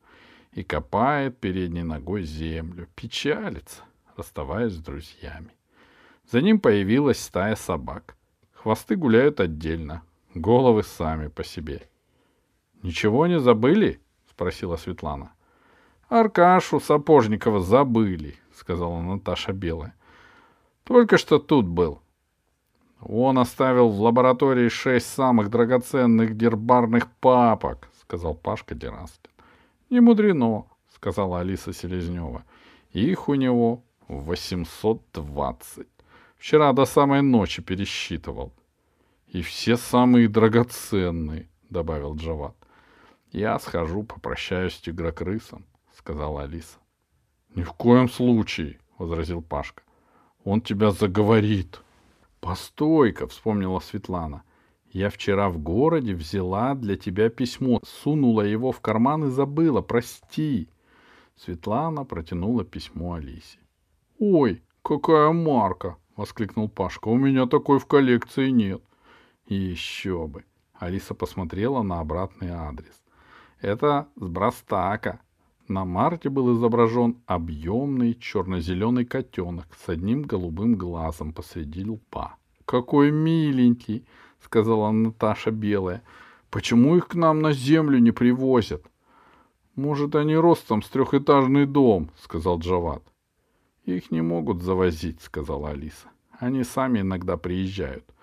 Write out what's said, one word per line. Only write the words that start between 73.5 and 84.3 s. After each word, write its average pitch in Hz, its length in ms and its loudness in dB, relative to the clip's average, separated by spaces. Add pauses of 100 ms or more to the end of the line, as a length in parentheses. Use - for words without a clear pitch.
"Это 143 540 -2
с 92 120 -10
Брастака". 95 920 -4 (480)
На 95 180 -4
марке 139 440 -2
был 123 280 2
изображен 120 720 2
объемный 104 880 -2
черно-зеленый 92 920 -2
котенок 90 600 -8 (180)
с - 20 -8
одним 98 360 -2
голубым 95 520 -2
глазом 82 560 -6
посреди 80 540 -12
лба. - 500 -12 (300)
"Какой 143 460 2
миленький!" 139 920 0 (380)